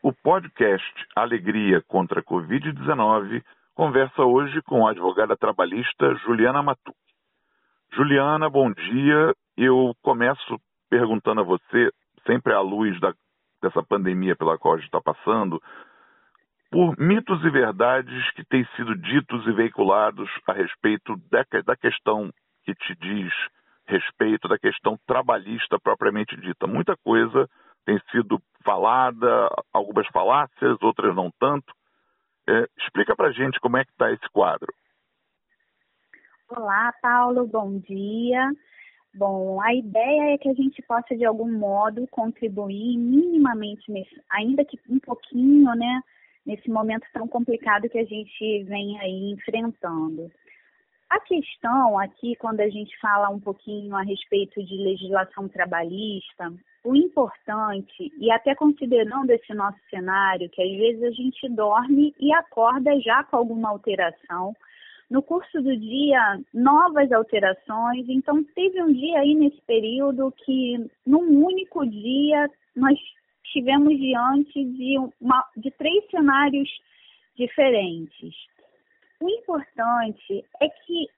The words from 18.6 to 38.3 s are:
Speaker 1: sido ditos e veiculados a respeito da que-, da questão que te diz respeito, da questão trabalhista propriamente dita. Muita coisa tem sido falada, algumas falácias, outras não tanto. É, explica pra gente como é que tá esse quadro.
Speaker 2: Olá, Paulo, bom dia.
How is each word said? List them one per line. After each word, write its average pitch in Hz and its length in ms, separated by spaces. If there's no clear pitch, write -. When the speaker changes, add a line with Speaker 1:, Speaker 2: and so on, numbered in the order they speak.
Speaker 1:
sido 113 220
ditos 113 500
e 113 60
veiculados 104 760
a 107 80
respeito 101 640
da 123 140
que-, 104 180
da - 140
questão 107 560
que 101 100
te - 220
diz 92 360
respeito, 104 640
da 104 100
questão 107 480
trabalhista 113 720
propriamente 107 580
dita. 92 300
Muita 156 300
coisa 113 520
tem 107 100
sido 117 300
falada, 117 840
algumas 101 360
falácias, 123 760
outras 104 320
não 92 240
tanto. 143 340
É, 113 180
explica - 360
pra - 160
gente 127 300
como - 160
é 131 80
que - 120
tá 113 140
esse - 220
quadro. - 400
Speaker 2:
Olá, 226 520
Paulo, 247 460
bom 202 320
dia. 226 720